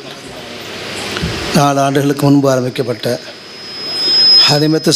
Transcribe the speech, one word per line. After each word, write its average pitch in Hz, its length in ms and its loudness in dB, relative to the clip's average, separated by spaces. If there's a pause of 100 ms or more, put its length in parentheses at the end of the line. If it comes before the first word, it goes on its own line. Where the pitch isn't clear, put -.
(1600)
நாலு 143 280 4
ஆண்டுகளுக்கு 143 420 2
முன்பு 139 260 6
ஆரம்பிக்கப்பட்ட 123 520 -2 (1400)
ஹலிமத்து 151 480 2